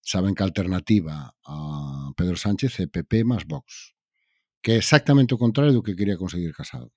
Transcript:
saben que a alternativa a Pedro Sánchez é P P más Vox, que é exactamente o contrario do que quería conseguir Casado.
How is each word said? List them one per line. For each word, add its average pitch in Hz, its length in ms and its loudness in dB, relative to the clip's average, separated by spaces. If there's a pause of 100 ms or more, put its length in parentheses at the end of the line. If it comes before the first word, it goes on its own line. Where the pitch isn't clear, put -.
saben 95 320 -2
que 98 80 0
a 95 40 0
alternativa 87 840 -2 (120)
a 73 140 -14 (560)
Pedro 90 220 -2
Sánchez 104 440 -2
é 90 60 -2
P 82 160 -6
P 113 220 0
más 110 240 -2
Vox, - 480 -14 (640)
que 113 160 2
é - 20 4
exactamente 139 540 4
o 117 80 -2
contrario 135 320 4
do 117 100 4
que 98 140 -6
quería 98 240 -2
conseguir 87 320 -4
Casado. 117 440 -14